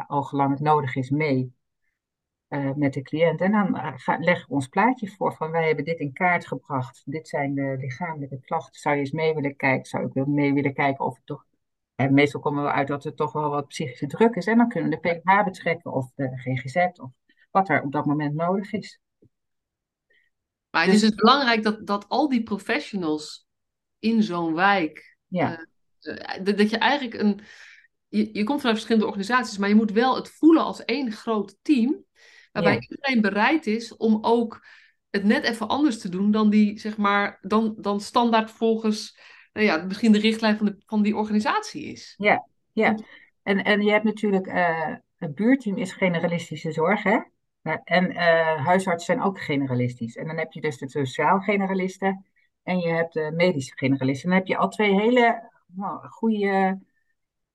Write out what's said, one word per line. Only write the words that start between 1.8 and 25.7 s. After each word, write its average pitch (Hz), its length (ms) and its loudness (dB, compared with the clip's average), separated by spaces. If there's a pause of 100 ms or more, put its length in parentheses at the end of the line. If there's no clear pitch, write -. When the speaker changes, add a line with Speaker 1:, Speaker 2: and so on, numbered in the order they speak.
Speaker 1:
eh, 139 260 -4
met 143 180 0
de 139 100 -8
cliënt. 160 380 0
En 190 120 2
dan, 202 240 2
eh, 139 200 -6
ga, - 220 -4
leggen 175 300 0
we 131 60 -6
ons 139 140 -4
plaatje 214 420 0
voor 156 240 -4
van, 160 160 -8
"Wij 160 160 0
hebben 147 180 0
dit 165 140 -6
in 143 140 -6
kaart 175 340 0
gebracht. 135 580 -8
Dit 156 240 -10
zijn 143 260 -4
de 135 240 -4
lichamelijke 139 640 -10
klachten. - 400 -8
Zou 147 140 -2
je 143 60 0
eens 139 120 -4
mee 160 220 0
willen 139 220 -4
kijken? 131 300 -2
Zou 135 200 -6
ik 127 60 -8
wel 135 140 -2
mee 143 260 2
willen 139 220 0
kijken 139 300 -2
of - 120 -6
het - 100 -20
toch," - 180 -14 (500)
en 139 200 2
meestal 143 260 4
komen 143 240 -2
we 143 60 -2
uit 139 180 0
dat 143 160 -6
er 147 100 -10
toch 147 180 -4
wel 151 180 -2
wat 143 180 -4
psychische - 380 -8
druk 226 280 2
is. 175 120 -6
En 226 100 2
dan 233 120 6
kunnen 151 220 -2
we 160 100 -2
de 175 200 0
P - 40 -18
K 175 40 -4
H 196 160 4
betrekken - 480 -6
of 131 220 -4
de 135 220 -4
G 127 240 -4
G 131 100 -10
Z - 60 -6 (240)
of 131 100 -14 (400)
wat 190 180 0
er 139 140 2
op 135 100 -4
dat 143 140 0
moment 147 280 0
nodig 185 380 -2
is. - 280 -10 (1700)
Speaker 2:
Maar 160 120 2
het 180 80 4
Speaker 1:
Dus 214 120 6
Speaker 2:
is 220 60 4
dus 214 100 0
belangrijk 233 440 4
dat, 214 240 -2
dat 202 220 -4
al 277 200 0
die 240 140 0
professionals 196 1040 -4 (520)
in 220 240 2
zo'n 170 320 -2
wijk, 180 640 0 (100)
Speaker 1:
Ja. 165 320 -2 (420)